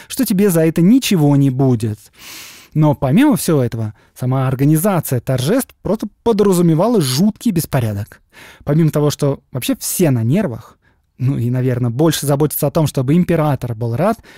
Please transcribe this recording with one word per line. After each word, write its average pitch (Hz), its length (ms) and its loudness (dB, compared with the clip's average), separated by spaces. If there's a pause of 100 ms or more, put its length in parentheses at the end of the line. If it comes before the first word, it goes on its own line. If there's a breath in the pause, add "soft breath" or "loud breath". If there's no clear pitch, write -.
что - 160 -4
тебе 202 260 2
за 165 160 2
это 165 160 0
ничего 175 540 4
не 139 140 4
будет. 123 500 0 (760 loud breath)
Но 151 220 2
помимо 202 400 2
всего 151 260 0
этого, 113 320 -4 (240 soft breath)
сама 131 300 -2
организация 151 720 0
торжеств 143 520 -2 (100)
просто - 260 -4 (160)
подразумевала 196 760 2
жуткий 165 520 -2
беспорядок. 113 720 -4 (420 loud breath)
Помимо 156 260 2
того, 147 200 0
что 139 420 -4
вообще 135 240 -4
все - 340 -2
на 120 140 0
нервах – 135 560 -4 (380)
ну 135 200 -2
и, 120 120 -2
наверное, 123 400 -2
больше 143 360 0
заботятся 147 400 0
о 139 60 -2
том, 160 160 0
чтобы 135 260 -2
император 151 600 0
был 117 180 -4
рад, 190 240 -2 (200 loud breath)